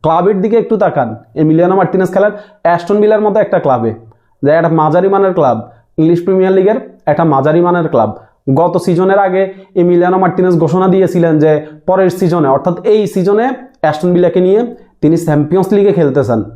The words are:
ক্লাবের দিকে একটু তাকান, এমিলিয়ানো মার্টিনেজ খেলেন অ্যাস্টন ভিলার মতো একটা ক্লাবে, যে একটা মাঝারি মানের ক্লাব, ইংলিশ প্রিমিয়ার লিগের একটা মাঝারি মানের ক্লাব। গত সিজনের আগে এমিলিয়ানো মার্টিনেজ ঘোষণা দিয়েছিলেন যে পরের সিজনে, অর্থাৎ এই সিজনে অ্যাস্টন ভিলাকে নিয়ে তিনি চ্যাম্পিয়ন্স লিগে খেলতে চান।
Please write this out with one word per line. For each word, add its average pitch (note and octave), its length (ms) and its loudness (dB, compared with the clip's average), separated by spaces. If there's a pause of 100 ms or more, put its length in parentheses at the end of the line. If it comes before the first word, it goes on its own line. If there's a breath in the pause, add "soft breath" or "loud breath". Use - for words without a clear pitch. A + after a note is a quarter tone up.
ক্লাবের F3+ 400 0
দিকে A3 160 0
একটু A3 200 0
তাকান, C#3+ 380 -2 (180)
এমিলিয়ানো D#3+ 420 2
মার্টিনেজ F#3 380 0
খেলেন G3+ 180 0 (300 loud breath)
অ্যাস্টন F3 400 0
ভিলার G#3+ 200 2
মতো G#3+ 180 0
একটা G3 200 0
ক্লাবে, A#2 340 -2 (500 soft breath)
যে C#3+ 80 2
একটা E3 180 2
মাঝারি D#3+ 380 2
মানের F#3+ 260 0
ক্লাব, C3+ 360 -2 (280 soft breath)
ইংলিশ E3+ 260 2
প্রিমিয়ার F#3+ 300 0
লিগের F#3+ 520 -2
একটা D3+ 180 0
মাঝারি D#3 380 2
মানের F3 280 0
ক্লাব। A2+ 280 -2 (360 loud breath)
গত E3+ 240 0
সিজনের F#3 420 0
আগে F#3+ 340 -2 (220 loud breath)
এমিলিয়ানো F3 420 2
মার্টিনেজ F3+ 420 0
ঘোষণা E3+ 280 0
দিয়েছিলেন F3+ 520 0
যে D3+ 260 2 (200 loud breath)
পরের F#3 240 2
সিজনে, F3 380 -2
অর্থাৎ C#3 360 -2
এই G#3+ 240 2
সিজনে G3+ 460 0 (280)
অ্যাস্টন F3+ 320 -2
ভিলাকে F3 280 2
নিয়ে G#3 340 0 (260 loud breath)
তিনি D#3+ 160 2
চ্যাম্পিয়ন্স E3 560 0
লিগে G3+ 200 2
খেলতে C#3+ 300 0
চান। A2 200 -2 (120)